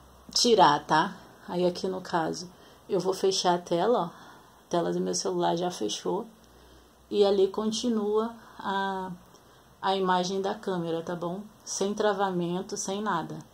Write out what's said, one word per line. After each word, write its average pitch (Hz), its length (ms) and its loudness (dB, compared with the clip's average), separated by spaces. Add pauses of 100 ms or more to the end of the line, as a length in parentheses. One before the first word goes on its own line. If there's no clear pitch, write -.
(320)
tirar, 175 540 6
tá? 170 300 2 (320)
Aí 180 160 0
aqui 180 240 0
no 185 120 -6
caso, 170 500 -4 (380)
eu 185 120 0
vou 185 140 0
fechar 190 400 2
a 180 40 2
tela, 180 400 2
ó. 175 60 0
A 170 60 -8 (580)
tela 175 240 0
do 175 80 0
meu 185 140 -2
celular 175 420 0
já 180 140 -2
fechou. 190 560 -4 (840)
E 208 140 4
ali 196 240 4
continua 220 880 -2 (240)
a, 196 520 -4 (720)
a 190 140 2
imagem 185 440 2
da 196 140 -2
câmera, 170 480 -4
tá 175 140 -6
bom? 175 260 -6 (220)
Sem 196 280 -2
travamento, 190 840 0
sem 202 260 -4
nada. 160 340 -4 (180)